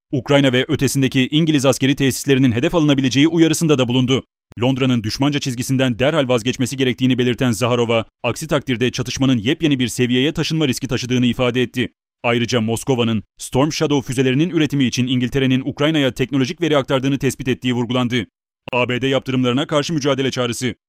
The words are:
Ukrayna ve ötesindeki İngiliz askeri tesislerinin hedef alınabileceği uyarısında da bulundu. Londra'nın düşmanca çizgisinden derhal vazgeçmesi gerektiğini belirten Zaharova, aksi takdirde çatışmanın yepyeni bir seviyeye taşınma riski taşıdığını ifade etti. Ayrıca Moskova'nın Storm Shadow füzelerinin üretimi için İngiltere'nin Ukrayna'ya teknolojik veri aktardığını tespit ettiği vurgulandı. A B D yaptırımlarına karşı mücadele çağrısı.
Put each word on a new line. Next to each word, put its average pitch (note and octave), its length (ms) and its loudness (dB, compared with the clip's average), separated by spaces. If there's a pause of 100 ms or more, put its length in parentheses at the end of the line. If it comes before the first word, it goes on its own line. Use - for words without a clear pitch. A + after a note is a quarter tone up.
(120)
Ukrayna C#3 400 2
ve B2+ 160 2
ötesindeki C3+ 600 0
İngiliz D3+ 380 2
askeri C3 300 2
tesislerinin C3+ 560 2
hedef B2 220 -2
alınabileceği C#3 540 2
uyarısında D#3+ 500 2
da B2+ 100 0
bulundu. B2+ 360 0 (360)
Londra'nın B2+ 420 0
düşmanca C#3+ 380 -2
çizgisinden B2+ 580 -2
derhal C#3+ 300 0
vazgeçmesi B2 480 -2
gerektiğini B2+ 420 0
belirten B2 320 0
Zaharova, A#2 540 0 (180)
aksi B2+ 260 -4
takdirde B2 420 0
çatışmanın B2+ 480 0
yepyeni C#3 400 0
bir B2 100 0
seviyeye B2+ 440 0
taşınma D#3 360 -2
riski A#2+ 200 -4
taşıdığını B2 380 0
ifade B2 360 0
etti. A#2+ 300 -4 (300)
Ayrıca A#2+ 380 0
Moskova'nın A2+ 600 -2 (160)
Storm C#3+ 340 0
Shadow D3 340 -2
füzelerinin C3 440 0
üretimi C#3+ 340 0
için B2 220 0
İngiltere'nin C3 580 0
Ukrayna'ya C#3+ 500 0
teknolojik C3+ 460 -2
veri D3+ 160 0
aktardığını C3+ 420 0
tespit C3 300 -2
ettiği B2 240 -2
vurgulandı. A#2+ 540 -2 (460)
A B2 160 0
B A#2+ 140 -2
D C3+ 40 0
yaptırımlarına C3 600 0
karşı D3+ 260 -2
mücadele C3+ 380 0
çağrısı. A#2+ 440 -4 (140)